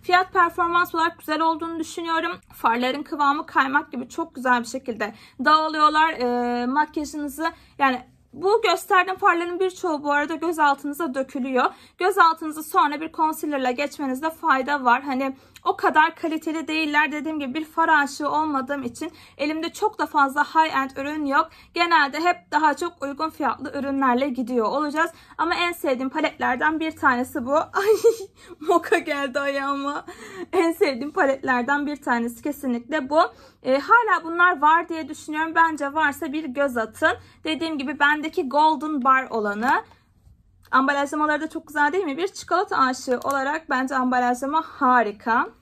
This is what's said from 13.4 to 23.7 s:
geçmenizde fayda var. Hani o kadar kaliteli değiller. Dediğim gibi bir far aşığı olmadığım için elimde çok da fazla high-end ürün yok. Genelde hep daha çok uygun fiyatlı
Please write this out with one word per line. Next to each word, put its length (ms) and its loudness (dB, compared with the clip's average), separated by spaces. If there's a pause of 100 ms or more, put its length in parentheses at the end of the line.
geçmenizde 600 -4
fayda 540 0
var. 180 4
Hani 340 -4 (300)
o 100 0
kadar 380 4
kaliteli 540 -6
değiller. 440 0
Dediğim 280 -6
gibi 140 -6
bir 100 -4
far 240 0
aşığı 420 0
olmadığım 520 -2
için 300 -10 (260)
elimde 340 -4
çok 260 -2
da 80 -2
fazla 380 2
high-end 560 0
ürün 240 -4
yok. 260 2 (240)
Genelde 460 2
hep 160 2 (160)
daha 240 4
çok 260 -8
uygun 280 -4
fiyatlı 480 -4